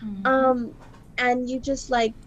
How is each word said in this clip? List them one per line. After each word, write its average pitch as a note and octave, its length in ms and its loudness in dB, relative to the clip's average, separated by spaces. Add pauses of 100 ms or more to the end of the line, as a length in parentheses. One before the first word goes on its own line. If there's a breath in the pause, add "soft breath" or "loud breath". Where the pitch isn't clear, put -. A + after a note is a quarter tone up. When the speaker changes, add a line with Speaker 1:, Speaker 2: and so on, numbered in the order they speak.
Speaker 1:
Mm-hmm. G3+ 220 -8
Speaker 2:
um, C4 480 2 (420)
and B3 320 0
you C4 100 -4
just, C4 300 -6
like, A3+ 240 2 (140)